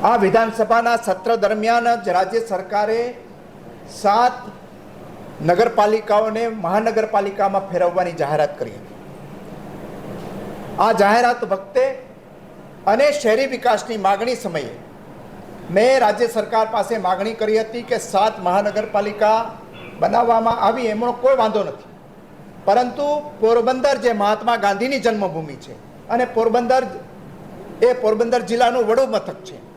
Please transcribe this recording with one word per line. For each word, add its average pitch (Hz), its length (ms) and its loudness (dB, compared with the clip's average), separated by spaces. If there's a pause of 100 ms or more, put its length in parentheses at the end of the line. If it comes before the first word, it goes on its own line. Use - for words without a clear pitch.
આ 240 80 4
વિધાનસભાના 226 800 2
સત્ર 226 400 -2
દરમિયાન 226 600 0
જ 196 120 -6
રાજ્ય 185 320 0
સરકારે 214 720 -2 (880)
સાત 226 300 4 (1080)
નગરપાલિકાઓને 214 1040 2
મહાનગરપાલિકામાં 202 1200 0
ફેરવવાની 175 420 0
જાહેરાત 147 460 0
કરી 117 120 -6
હતી. 101 240 -16 (1800)
આ 220 140 2
જાહેરાત 233 520 2
વખતે 208 540 -2 (880)
અને 262 260 4
શહેરી 262 340 2
વિકાસની 240 500 -2
માગણી 202 380 0
સમયે 160 340 -6 (1000)
મેં 240 280 6
રાજ્ય 220 280 4
સરકાર 220 440 0
પાસે 220 280 -2
માગણી 190 360 0
કરી 220 260 2
હતી 226 220 -6
કે 233 160 -2
સાત 208 420 0
મહાનગરપાલિકા 208 1160 0 (400)
બનાવવામાં 226 600 2
આવી, 226 280 2
એમનો 226 260 0
કોઈ 262 240 4
વાંધો 214 280 2
નથી, - 200 -10 (800)
પરંતુ 285 580 2 (180)
પોરબંદર 247 560 4
જે 233 160 2
મહાત્મા 214 440 0
ગાંધીની 208 440 0
જન્મભૂમિ 175 540 -2
છે - 540 -18
અને 240 160 2
પોરબંદર 240 640 2 (960)
એ 247 100 6
પોરબંદર 233 500 0
જિલ્લાનું 240 440 2
વડું 233 220 2
મથક 202 260 -4
છે - 420 -18